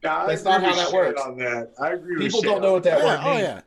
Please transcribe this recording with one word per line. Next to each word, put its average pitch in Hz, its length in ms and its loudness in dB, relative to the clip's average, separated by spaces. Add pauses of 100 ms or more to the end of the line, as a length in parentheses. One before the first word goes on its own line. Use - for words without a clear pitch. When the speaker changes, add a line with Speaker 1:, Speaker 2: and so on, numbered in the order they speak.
Speaker 1:
yeah, 160 220 -2
I - 40 -2
Speaker 2:
that's 160 160 -4
not 190 160 4
Speaker 1:
agree 185 80 0
Speaker 2:
how 180 80 2
Speaker 1:
with 175 80 0
Speaker 2:
that - 60 -2
Speaker 1:
Shay 185 60 0
Speaker 2:
works. 143 260 2
Speaker 1:
on 123 160 -8
that. 120 420 -6
I 147 120 -2
agree 170 240 -8
with 196 100 -2
Speaker 2:
People 220 160 0
Speaker 1:
Shay 190 60 0
Speaker 2:
don't 202 140 2
know 196 60 2
Speaker 1:
on 190 60 4
Speaker 2:
what 180 100 2
that 170 140 4
Speaker 3:
Yeah, 196 60 4
Speaker 2:
word 170 180 2
Speaker 3:
oh, 277 80 0
Speaker 2:
means. 233 120 0
Speaker 3:
yeah, 120 240 -4